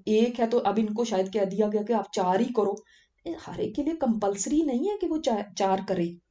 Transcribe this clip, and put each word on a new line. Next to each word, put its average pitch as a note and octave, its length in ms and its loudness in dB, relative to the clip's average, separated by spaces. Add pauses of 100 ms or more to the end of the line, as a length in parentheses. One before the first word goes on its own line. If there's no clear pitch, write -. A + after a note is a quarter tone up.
एक A3+ 320 4
है A3+ 80 2
तो A#3 100 2
अब G3+ 220 2
इनको G#3+ 240 0
शायद F#3+ 300 -2
कह G3+ 120 2
दिया G3+ 220 2
गया G#3 140 0
कि A3+ 120 -2
आप G3+ 200 0
चार F#3+ 280 2
ही - 40 4
करो।" G#3 300 0 (640)
हर F3 220 -10
एक - 140 -4
के C#4+ 80 -2
लिए D#4+ 120 -2
compulsory A3 680 0
नहीं C#4+ 260 0
है G#4 80 -4
कि F#4 100 -4
वो D#4+ 100 -2
चा-, G#3+ 400 -2
चार F#3+ 260 2
करे, F3 340 -2 (140)